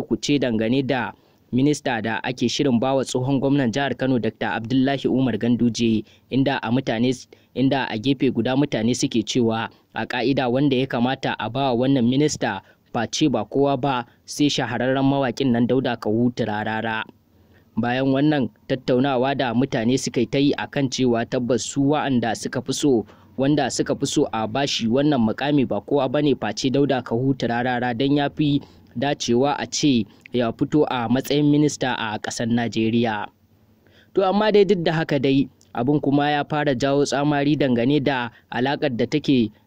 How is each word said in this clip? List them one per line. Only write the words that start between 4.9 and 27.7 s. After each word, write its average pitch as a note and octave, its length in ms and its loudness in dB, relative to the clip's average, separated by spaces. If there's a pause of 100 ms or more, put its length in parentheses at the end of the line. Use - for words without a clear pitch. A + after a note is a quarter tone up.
Umar A#2+ 320 2
Ganduje, A#2 640 2 (280)
inda C3+ 320 0
a A2 80 -4
mutane, B2+ 400 0 (440)
inda C3 340 0
a A2+ 80 -4
gefe B2+ 340 0
guda A2+ 240 0
mutane B2 400 0
suke A#2+ 280 0
cewa A2+ 440 0 (280)
a A2+ 100 -4
ka'ida B2 460 0
wanda C3+ 240 2
ya C3 120 0
kamata B2+ 520 -2
a G#2+ 100 -6
bawa C3 260 0
wannan B2+ 320 2
minista C3 540 0 (320)
face A#2+ 380 0
ba A2+ 120 0
kowa C#3 360 0
ba B2+ 260 -2 (200)
sai - 220 0
shahararren C3 560 0
mawaƙin C3+ 480 0
nan A#2 160 2
Dauda B2 320 0
Kawu A#2 320 0
Turarara. A2 720 -4 (720)
Bayan B2+ 400 0
wannan C#3+ 320 2 (200)
tattaunawa C3 680 0
da B2+ 180 -2
mutane B2 460 0
suka - 240 -4
yi A2+ 40 -2
ta C#3 120 -2
yi C#3+ 160 2
akan C3+ 360 -4
cewa A#2 360 0
tabbas B2 400 0
su C#3+ 160 -2 (120)
wa'anda A#2 400 0
suka C3 260 -6
fi C#3 120 -6
so, B2+ 320 2 (320)
wanda C#3 340 2
suka - 240 -2
fi B2 100 -4
so C#3 280 0
a A2+ 140 -2
bashi B2 440 -4
wannan C#3 320 2
mukami C3+ 400 0
ba G2+ 160 -2
kowa C3+ 320 0
bane D3 240 2
face G#2+ 340 -6
Dauda C3+ 320 0
Kawu B2+ 320 -2
Turarara, B2 600 -2